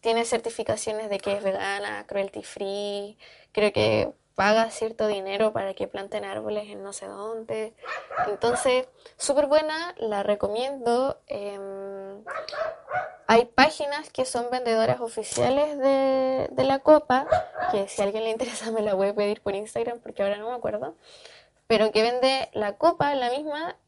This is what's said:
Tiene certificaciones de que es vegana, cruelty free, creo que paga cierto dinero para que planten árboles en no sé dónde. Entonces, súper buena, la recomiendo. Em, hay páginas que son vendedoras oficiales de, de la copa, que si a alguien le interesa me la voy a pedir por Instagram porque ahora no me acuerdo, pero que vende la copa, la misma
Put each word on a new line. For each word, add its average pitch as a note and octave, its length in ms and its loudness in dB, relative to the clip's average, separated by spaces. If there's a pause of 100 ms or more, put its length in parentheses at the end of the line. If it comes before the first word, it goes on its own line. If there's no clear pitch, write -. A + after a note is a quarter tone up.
Tiene A3+ 240 2
certificaciones A3 840 -4
de G3+ 100 -2
que G3 140 -2
es G3+ 100 -4
vegana, G3+ 640 -4
cruelty G3 360 -4
free, G3+ 760 -8 (340)
creo G#3 200 2
que A2+ 420 2 (220)
paga A3 340 4
cierto A3+ 380 -4
dinero G3+ 440 0
para G3 220 -4
que - 140 -6
planten G3+ 360 -8
árboles G#3+ 460 -6
en G3+ 140 -12
no G3+ 100 -12
sé G3 140 -12
dónde. A3 680 -8 (540)
Entonces, B3 600 2 (300)
súper C#4+ 300 2
buena, D#4 500 2
la G#3 260 -2
recomiendo. A#3+ 1000 0
Em, G3 1000 -10 (1000)
hay A#3 200 8
páginas D4 640 2
que C4 140 -2
son A#3+ 260 -4
vendedoras B3 500 2
oficiales C4 760 0
de, C4 760 2
de C4 120 0
la C4+ 160 2
copa, D4 480 6 (440)
que G3 160 0
si - 140 -4
a G3+ 40 2
alguien G#3+ 180 -2
le A3+ 60 -2
interesa A3+ 420 -4
me A3 100 0
la G#3 120 0
voy G3 160 2
a G3+ 60 -4
pedir G#3 260 0
por G3+ 140 -4
Instagram A#3 440 -6
porque - 240 -6
ahora G3+ 140 -2
no G#3+ 120 -8
me B3 60 -6
acuerdo, G#3 400 -6 (720)
pero A3 240 4
que G#3+ 120 4
vende B3+ 500 2
la G#3 240 -2
copa, D4 380 4
la B3 160 0
misma D4+ 440 -4 (120)